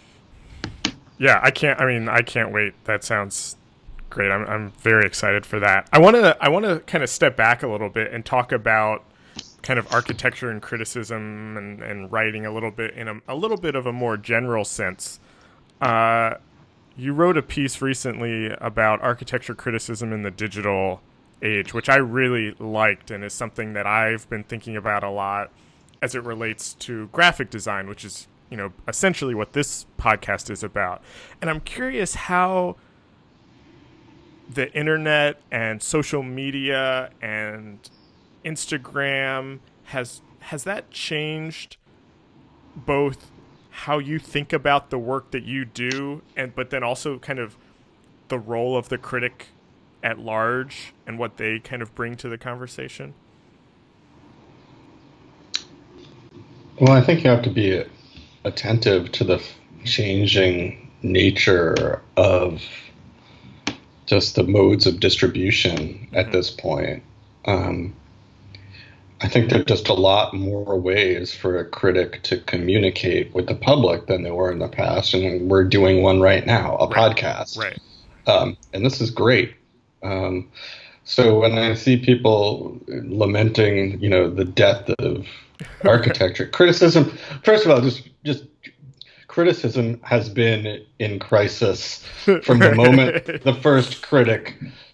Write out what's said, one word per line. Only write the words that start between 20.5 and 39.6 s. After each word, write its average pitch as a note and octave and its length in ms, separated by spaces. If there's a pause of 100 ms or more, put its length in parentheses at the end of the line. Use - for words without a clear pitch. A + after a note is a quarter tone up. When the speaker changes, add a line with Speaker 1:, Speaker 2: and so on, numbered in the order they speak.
Speaker 1:
age, G#2+ 320
which A#2 160
I C#3 80
really B2 600
liked A2 540
and G2+ 120
is G#2 100
something A2 400
that G2+ 120
I've A2 440
been G#2+ 140
thinking A2 340
about G#2 260
a G2+ 60
lot G2+ 420 (500)
as B2+ 140
it A#2+ 80
relates A2+ 520
to A2 360
graphic E3 380
design, G2+ 380
which G2+ 180
is, - 220 (220)
you A#2 80
know, G2 140 (160)
essentially C#3 480
what G#2+ 180
this - 320 (120)
podcast G#2 520
is G#2 140
about. F#2 380 (400)
And E3+ 80
I'm D#3 100
curious B3 560
how F3+ 600 (1700)
the C3 240
internet D3+ 680 (100)
and A2+ 320
social D3 400
media C3+ 880 (100)
and G#2+ 560 (640)
Instagram C3+ 1160 (260)